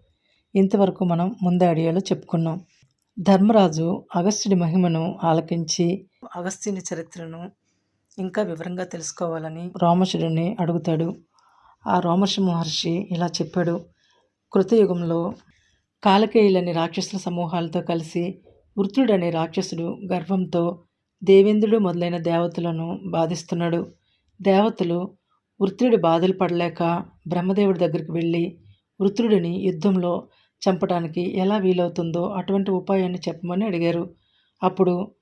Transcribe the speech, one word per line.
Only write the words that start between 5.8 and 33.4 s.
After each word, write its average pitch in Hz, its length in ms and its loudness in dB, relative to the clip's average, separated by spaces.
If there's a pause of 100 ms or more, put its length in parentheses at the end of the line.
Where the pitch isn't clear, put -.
అగస్త్యుని 190 460 -8 (120)
చరిత్రను 165 580 -12 (680)
ఇంకా 185 220 -4
వివరంగా 175 420 -6
తెలుసుకోవాలని 165 880 -8 (100)
రోమశుడిని 170 800 2
అడుగుతాడు. 165 580 -2 (680)
ఆ 185 120 2
రోమశ 180 400 0
మహర్షి 170 720 -2
ఇలా 175 160 -2
చెప్పాడు. 170 580 -4 (680)
కృతయుగంలో 180 800 2 (680)
కాలకేయులని 202 680 4
రాక్షసుల 170 480 -4
సమూహాలతో 175 640 -4
కలిసి 170 580 -4 (400)
వృత్రుడనే 196 500 2
రాక్షసుడు 165 680 -4 (140)
గర్వంతో 175 680 -2 (400)
దేవేంద్రుడు 208 540 6
మొదలైన 175 400 0
దేవతలను 170 880 -2
బాధిస్తున్నాడు. 170 880 -2 (480)
దేవతలు 190 760 0 (440)
వృత్రుడి 220 360 2
బాధలు 165 360 2
పడలేక 175 720 -2 (240)
బ్రహ్మదేవుడి 185 520 0
దగ్గరికి 160 320 -2
వెళ్ళి 170 460 -2 (440)
వృత్రుడిని 196 560 2
యుద్ధంలో 185 720 0 (420)
చంపడానికి 175 680 -2
ఎలా 196 200 0
వీలవుతుందో 175 720 0
అటువంటి 196 420 -2
ఉపాయాన్ని 185 560 -2
చెప్పమని 175 380 -4